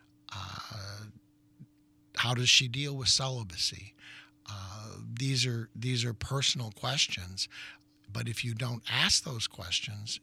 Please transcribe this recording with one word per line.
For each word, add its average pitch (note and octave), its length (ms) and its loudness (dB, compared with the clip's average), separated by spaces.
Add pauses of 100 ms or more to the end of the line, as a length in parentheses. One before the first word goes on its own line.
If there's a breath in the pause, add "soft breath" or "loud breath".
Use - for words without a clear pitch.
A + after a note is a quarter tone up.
(340 loud breath)
Uh, G2 720 -10 (1120)
how A#2+ 160 4
does B2 160 4
she - 180 8
deal C#3 300 -4
with B2 100 -2
celibacy? A#2+ 840 0 (560 loud breath)
Uh, G2+ 480 -12 (160)
these B2+ 320 2
are, A#2 300 -2
these A#2+ 280 0
are A#2+ 100 -2
personal C3 580 0
questions, G2 760 0 (640 loud breath)
but A#2 160 -4
if A#2 160 -2
you A#2+ 100 -2
don't A#2 380 -4
ask - 320 6
those B2 240 -2
questions, G#2 760 -4